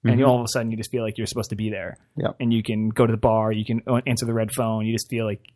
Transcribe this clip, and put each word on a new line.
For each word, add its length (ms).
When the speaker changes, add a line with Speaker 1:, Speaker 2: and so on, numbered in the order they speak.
Speaker 1:
And 140
you, 80
Speaker 2:
Mm-hmm. 40
Speaker 1:
all 100
of 40
a 40
sudden 220
you 60
just 140
feel 120
like 140
you're 100
supposed 240
to 60
be 140
there. 260
Speaker 2:
Yep. 200
Speaker 1:
And 140
you 100
can 280
go 160
to 40
the 60
bar, 340
you 140
can 220
a-, 200
answer 200
the 80
red 180
phone. 320
You 80
just 160
feel 160
like 160